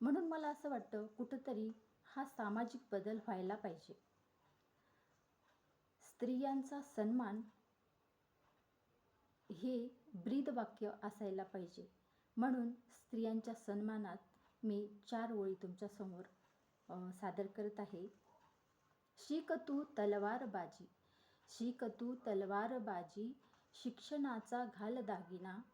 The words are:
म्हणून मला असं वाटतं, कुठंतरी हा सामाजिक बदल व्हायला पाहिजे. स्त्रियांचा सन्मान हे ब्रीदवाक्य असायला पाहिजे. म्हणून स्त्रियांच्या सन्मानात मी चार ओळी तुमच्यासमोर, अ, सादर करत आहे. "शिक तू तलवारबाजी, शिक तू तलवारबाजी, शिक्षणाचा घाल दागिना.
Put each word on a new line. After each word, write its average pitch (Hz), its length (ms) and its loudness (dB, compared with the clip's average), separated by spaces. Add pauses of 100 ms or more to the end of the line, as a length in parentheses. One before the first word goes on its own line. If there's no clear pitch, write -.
म्हणून 302 260 6
मला 311 220 2
असं 294 200 -2
वाटतं, 220 380 -2
कुठंतरी 233 640 -2 (300)
हा 269 220 -4
सामाजिक 233 560 0 (100)
बदल 202 260 0
व्हायला 196 380 0
पाहिजे. 170 520 -6 (1900)
स्त्रियांचा 269 800 0
सन्मान 220 600 2 (2000)
हे 240 360 0 (280)
ब्रीदवाक्य 233 760 2 (120)
असायला 196 400 -2
पाहिजे. 185 520 -8 (420)
म्हणून 240 340 6
स्त्रियांच्या 226 840 -2
सन्मानात 208 640 -2 (460)
मी 208 340 2 (100)
चार 233 240 2
ओळी 196 240 2
तुमच्यासमोर, 190 680 -6 (680)
अ, 180 240 -6
सादर 196 340 0
करत 208 320 -4
आहे. 196 280 -4 (1080)
"शिक 311 380 0
तू 294 300 0
तलवारबाजी, 202 1120 2 (520)
शिक 240 360 -2
तू 240 320 -2
तलवारबाजी, 208 1300 0 (320)
शिक्षणाचा 247 920 -2
घाल 214 400 -2
दागिना. 185 520 -4 (160)